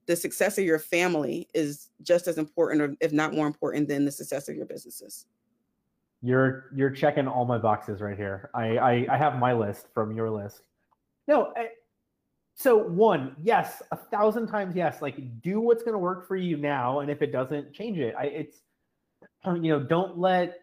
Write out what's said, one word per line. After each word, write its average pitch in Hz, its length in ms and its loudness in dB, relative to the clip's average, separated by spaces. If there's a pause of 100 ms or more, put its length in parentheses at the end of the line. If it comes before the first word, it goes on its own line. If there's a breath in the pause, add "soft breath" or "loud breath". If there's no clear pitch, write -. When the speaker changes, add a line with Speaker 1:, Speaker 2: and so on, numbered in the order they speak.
Speaker 1:
the 170 80 2
success 185 420 0
of 196 80 0
your 160 140 4
family 165 760 0
is 147 380 -4 (140)
just 175 240 2
as 160 100 -2
important, 151 420 0
or 143 200 0
if 165 100 0
not 156 240 0
more 151 140 0
important, 147 400 -4
than 143 160 0
the 143 80 0
success 143 360 -8
of 147 60 -8
your - 120 -10
businesses. - 600 -16 (960)
Speaker 2:
You're, 131 520 2
you're 135 160 2
checking 143 380 2
all 123 160 0
my 120 140 0
boxes 107 420 0
right 101 160 -6
here. 98 380 -8
I, 113 240 0
I, 123 320 4
I 131 60 2
have 135 220 2
my 123 140 2
list 104 400 -2
from 107 200 -2
your 113 180 -4
list. 104 320 -8 (680)
No, 277 280 2
I, 226 120 -6 (840)
so 240 220 4
one, 175 680 4
yes, 208 400 0 (100)
a - 40 -6
thousand 214 500 0
times 202 280 -4
yes. 165 280 -2
Like, 127 400 -8
do 196 180 -2
what's 233 220 4
gonna 220 160 -2
work 180 280 -4
for 190 100 -4
you 180 200 0
now, 143 440 0
and 143 100 -4
if 143 100 -4
it 139 120 0
doesn't, 131 420 -4
change 208 240 -6
it. 117 200 -2
I, 127 60 -4
it's, 143 380 -8 (840)
you 175 260 0
know, 147 80 4
don't 170 400 0
let, 180 440 2